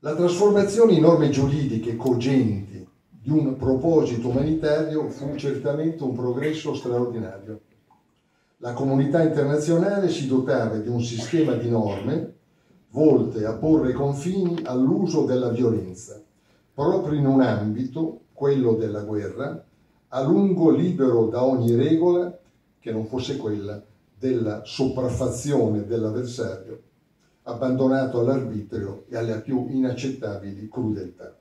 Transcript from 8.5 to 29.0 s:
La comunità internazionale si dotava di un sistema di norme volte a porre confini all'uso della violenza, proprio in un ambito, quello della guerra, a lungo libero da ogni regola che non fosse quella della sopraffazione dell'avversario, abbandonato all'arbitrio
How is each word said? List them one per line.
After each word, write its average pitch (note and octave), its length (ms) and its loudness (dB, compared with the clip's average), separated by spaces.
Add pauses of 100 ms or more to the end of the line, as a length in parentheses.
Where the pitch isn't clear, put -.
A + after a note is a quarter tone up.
La A#2+ 160 -10
comunità C3+ 500 2
internazionale E3+ 840 2
si C#3+ 180 -2
dotava A#2 520 0
di A2 100 -6
un A#2+ 120 -2
sistema B2+ 540 -2
di A#2 160 -2
norme A2 640 -2 (560)
volte A#2+ 540 4
a A2+ 100 -4
porre C#3 380 2
confini E3+ 720 -2
all'uso C#3+ 600 2
della B2+ 260 0
violenza, A2 720 -2 (540)
proprio D#3+ 420 0
in C#3 100 2
un C3+ 160 6
ambito, A#2 800 -2 (100)
quello C3+ 420 2
della G#2 300 -4
guerra, G#2+ 600 -6 (440)
a C3 140 -4
lungo E3+ 480 4
libero B2+ 580 2
da B2 160 0
ogni A#2 320 2
regola F3 640 2 (460)
che A2+ 60 -6
non A2 140 -4
fosse B2+ 300 -6
quella G2+ 460 -6 (340)
della A2+ 480 -2
sopraffazione B2+ 1200 -2
dell'avversario, A2+ 960 -6 (600)
abbandonato C3 800 0
all'arbitrio A2+ 880 -4